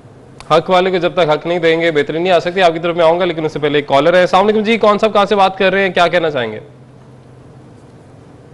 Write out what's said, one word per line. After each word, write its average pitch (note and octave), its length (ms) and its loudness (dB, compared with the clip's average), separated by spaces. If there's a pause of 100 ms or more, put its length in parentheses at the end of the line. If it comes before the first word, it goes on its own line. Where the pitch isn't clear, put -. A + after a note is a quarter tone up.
(520)
हक D#3+ 180 2
वाले F#3 200 2
को F#3 80 0
जब E3 180 -4
तक F3 140 0
हक D3+ 160 -2
नहीं E3+ 140 -2
देंगे, E3 300 2
बेहतरी D3+ 280 -2
नहीं F3+ 140 -2
आ E3+ 60 4
सकती। F3+ 220 -4
आपकी E3+ 180 2
तरफ E3+ 180 -4
मैं E3+ 80 2
आऊंगा, E3+ 200 2
लेकिन E3 220 -4
उससे D3+ 120 -8
पहले D3 200 -2
एक D3 100 -4
caller D3 280 2
है। F3+ 60 4
अस्सलाम F#3 220 2
वालेकुम G#3+ 180 0
जी, A3 160 0
कौन G#3 200 2
साहब, G#3+ 140 0
कहाँ G3+ 140 2
से G#3+ 80 -2
बात F#3+ 220 2
कर F#3 160 0
रहे G3 100 0
हैं, F#3+ 100 -2
क्या F3 160 2
कहना E3 220 0
चाहेंगे? A#2 280 -6 (2000)